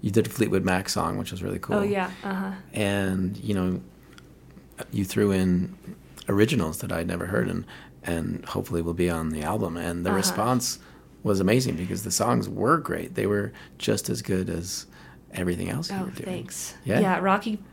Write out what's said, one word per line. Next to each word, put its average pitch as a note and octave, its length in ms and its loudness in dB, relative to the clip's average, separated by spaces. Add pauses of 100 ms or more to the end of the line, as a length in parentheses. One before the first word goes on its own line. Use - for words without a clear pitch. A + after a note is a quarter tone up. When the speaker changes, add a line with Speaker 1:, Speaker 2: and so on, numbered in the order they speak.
Speaker 1:
You G#2+ 80 0
did G#2 160 6
a - 40 -4
Fleetwood G2 360 2
Mac F#2 240 2
song, E2 280 0
which F#2+ 140 -6
was F#2 120 -8
really F#2+ 160 -4
cool. - 180 -2
Speaker 2:
Oh, G3+ 60 2
yeah. G3 260 0 (140)
Uh-huh. F#3+ 280 -4 (220)
Speaker 1:
And, G2 640 0
you G#2+ 160 -4
know, F#2 280 0 (1080)
you G2+ 140 0
threw G#2 260 4
in F#2 440 4 (520)
originals G2+ 520 4
that F#2+ 120 -6
I'd E2+ 160 -2
never F2 200 -2
heard, G#2 200 2
and, F2+ 180 -4 (380)
and E2+ 420 -2
hopefully F2 360 -2
will E2+ 140 -2
be F2 160 2
on D#2+ 180 -2
the D2+ 140 -4
album. F2 340 -2
And F2 260 -2
the - 60 2
Speaker 2:
Uh-huh. - 80 4
Speaker 1:
response G#2+ 640 2 (440)
was G2+ 160 2
amazing A2 360 4
because F2+ 260 -4
the G#2 80 -6
songs G#2+ 400 2
were A#2 300 2
great. E2+ 340 -6
They G2 140 0
were G#2 260 0 (240)
just - 320 0
as - 140 -4
good F#2 260 0
as F2 380 -6 (440)
everything F2+ 380 -2
else E3 220 -4
you G3 60 -4
Speaker 2:
Oh, F#3+ 80 -4
Speaker 1:
were - 40 -6
doing. - 160 -10
Speaker 2:
thanks. - 480 -8 (100)
Speaker 1:
Yeah. - 160 4
Speaker 2:
Yeah, F3+ 200 4
Rocky, G#3 400 2 (140)